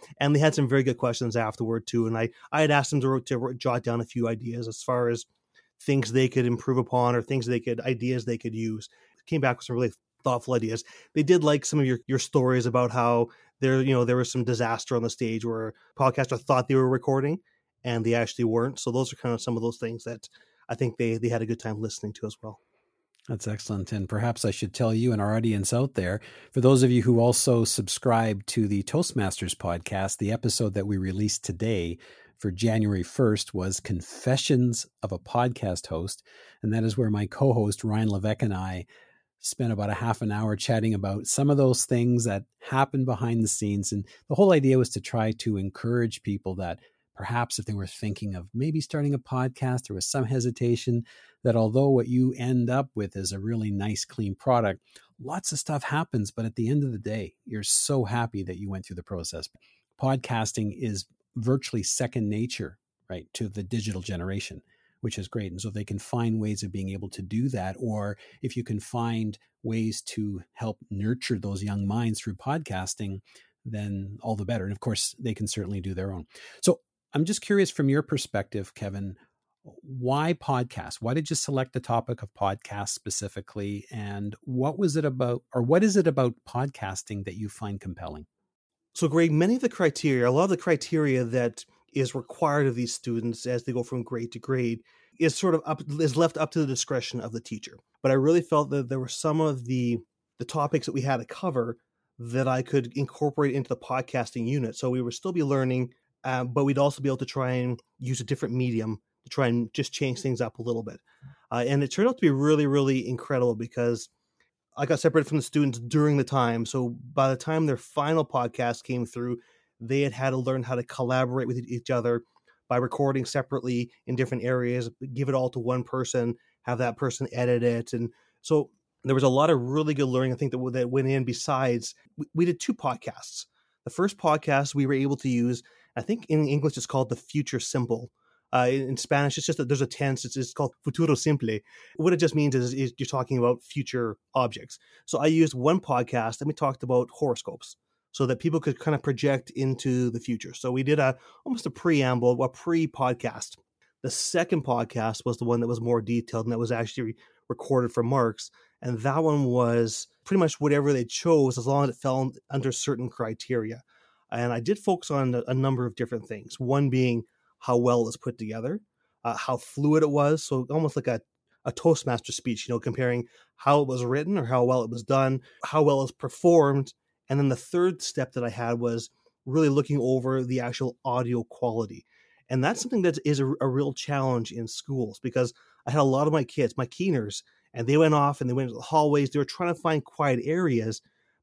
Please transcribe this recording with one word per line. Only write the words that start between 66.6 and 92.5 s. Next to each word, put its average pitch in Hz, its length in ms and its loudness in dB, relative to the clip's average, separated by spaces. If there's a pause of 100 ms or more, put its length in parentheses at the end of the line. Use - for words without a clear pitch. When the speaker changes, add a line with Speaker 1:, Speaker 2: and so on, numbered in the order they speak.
Speaker 2:
of 92 80 -6
being 95 180 -6
able 98 200 -8
to - 120 -12
do 110 280 -2
that, 95 300 -4
or 107 380 -4 (240)
if - 160 -6
you 117 60 -2
can 107 160 -4
find 113 580 -4 (240)
ways 110 400 -2
to 101 400 -6 (120)
help 110 260 -8 (100)
nurture 110 480 -2
those 98 260 -6
young 101 240 -2
minds 110 320 0
through 101 160 -8
podcasting, 98 840 -6 (420)
then 104 600 -6
all 110 120 -2
the 101 100 -4
better. 107 180 -2
And 98 100 -4
of 95 60 -10
course, - 400 -2
they 117 160 -4
can 104 120 -4
certainly 98 320 -4
do 92 140 -6
their 95 180 -4
own. 90 140 -8 (360)
So - 180 4 (340)
I'm 147 100 2
just 202 180 -2
curious 202 280 2
from 139 180 0
your 143 140 2
perspective, - 720 -4
Kevin, 98 420 -8 (640)
why 139 520 0
podcasts? - 680 -4
Why 117 120 -2
did 151 160 -2
you 160 60 -2
select 131 380 -2
the 131 60 -6
topic 117 420 -2
of 101 120 -14
podcasts 101 560 -4
specifically? 101 1040 -8
And 104 520 -8
what 135 340 -2
was 175 180 2
it 156 100 2
about, 127 380 -2 (100)
or 127 80 2
what 160 220 6
is 208 140 4
it 170 100 4
about 131 280 2 (120)
podcasting 101 800 -6
that 92 100 -10
you 104 140 -6
find 101 300 -8
compelling? 80 460 -10 (680)
Speaker 1:
So, 170 140 0
Greg, 160 240 4
many 180 240 4
of 254 60 -2
the 240 80 2
criteria, 139 600 2
a - 20 6
lot 156 140 4
of 190 40 2
the 180 80 0
criteria 147 640 0
that 120 420 -2 (280)
is 131 220 -2
required 143 520 0